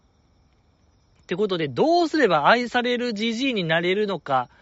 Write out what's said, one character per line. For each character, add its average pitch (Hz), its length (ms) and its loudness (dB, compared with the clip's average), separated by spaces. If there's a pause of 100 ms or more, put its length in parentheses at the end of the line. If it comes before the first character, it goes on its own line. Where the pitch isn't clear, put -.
(1200)
っ - 40 -20
て 180 100 -6
こ 208 120 -2
と 185 100 -2
で、 156 100 -2
ど 311 360 2
う 302 40 0
す 320 80 -4
れ 269 120 4
ば 170 180 2
愛 233 220 4
さ 240 140 -2
れ 247 140 -2
る 240 160 -4
じ 226 220 -4
じ 262 160 -2
い 240 40 -2
に 190 100 -2
な 160 160 0
れ 185 140 0
る 214 120 -2
の 185 140 -6
か、 127 280 -2 (140)